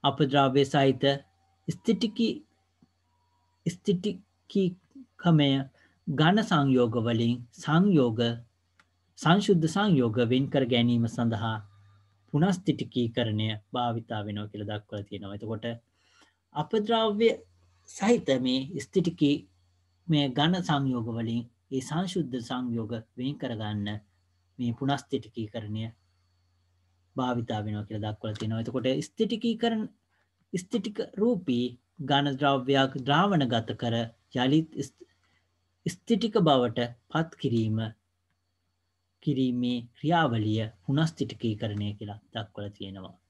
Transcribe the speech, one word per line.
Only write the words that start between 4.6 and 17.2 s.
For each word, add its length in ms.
ඝන 340
සංයෝග 560
වලින් 580
සංයෝග, 640
සංශුද්ධ 480
සංයෝග 560
වෙන් 240
කර 180
ගැනීම 420
සඳහා 680
පුනස්ථිතිකීකරණය 1120
භාවිතා 540
වෙනවා 260
කියලා 240
දක්වලා 320
තියෙනවා. 320
එතකොට 300
අපද්‍රව්‍ය 760